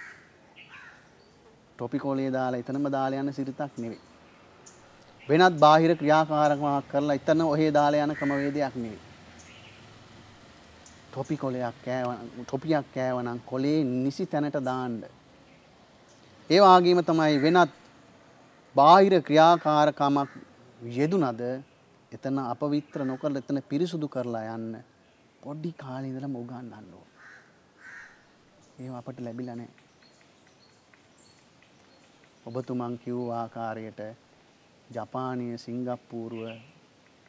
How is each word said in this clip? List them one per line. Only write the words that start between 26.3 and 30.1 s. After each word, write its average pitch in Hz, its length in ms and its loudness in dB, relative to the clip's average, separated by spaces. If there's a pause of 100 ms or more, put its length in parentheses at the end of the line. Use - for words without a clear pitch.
උගන්වන්න 120 560 -14
ඕන. - 180 -20 (1700)
ඒව 127 200 -14
අපට 123 240 -14
ලැබිලා 120 360 -10
නැහැ. 117 260 -18 (2500)